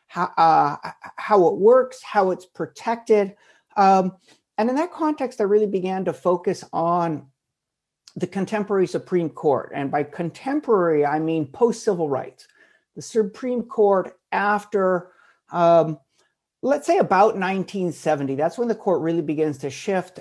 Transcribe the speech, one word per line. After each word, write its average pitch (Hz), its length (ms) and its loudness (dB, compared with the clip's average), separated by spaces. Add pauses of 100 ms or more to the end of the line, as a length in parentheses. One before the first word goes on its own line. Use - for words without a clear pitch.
how, - 300 -6
uh, 151 400 4 (400)
how 202 320 4
it - 100 2
works, 254 440 4
how 190 280 0
it's 180 160 -6
protected. 208 920 -2 (400)
Um, 190 400 4 (400)
and 220 120 0
in 254 80 -2
that 339 160 -2
context, 302 480 -4
I 214 40 0
really 208 220 4
began 190 400 -4
to 175 60 0
focus 180 600 -2
on 165 540 -2 (920)
the 175 80 -4
contemporary 196 600 -2
Supreme 165 440 -4
Court. - 440 -2
And 139 160 -6
by 151 120 -2
contemporary, 170 1040 -2
I 147 140 -2
mean 160 260 -2
post-civil 180 640 -2
rights. - 400 -8 (480)
The 147 60 -14
Supreme 233 600 -4
Court 202 560 0 (140)
after, 196 800 -2 (400)
um, 165 460 4 (640)
let's 285 240 0
say 349 120 2
about 196 400 4
nineteen 185 540 -4
seventy, 139 420 -2
that's 147 240 -2
when 240 80 -2
the 226 80 -2
court 190 280 -2
really 165 200 -2
begins 151 360 -4
to 143 120 -8
shift, 180 500 -6